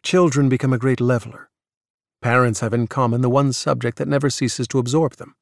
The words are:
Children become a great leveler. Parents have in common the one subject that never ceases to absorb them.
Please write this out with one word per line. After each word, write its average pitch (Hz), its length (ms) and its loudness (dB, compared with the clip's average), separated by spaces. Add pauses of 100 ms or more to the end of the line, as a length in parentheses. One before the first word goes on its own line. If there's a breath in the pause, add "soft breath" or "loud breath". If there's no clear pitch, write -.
Children 143 460 2
become 131 240 0
a 123 40 0
great 127 220 0
leveler. 120 500 -2 (720)
Parents 123 380 2
have 113 140 -2
in 117 140 0
common 120 340 0
the 123 80 2
one 139 240 2
subject 123 460 -4
that 139 100 -4
never 143 200 0
ceases 123 380 -4
to 135 120 0
absorb 131 360 0
them. - 260 -20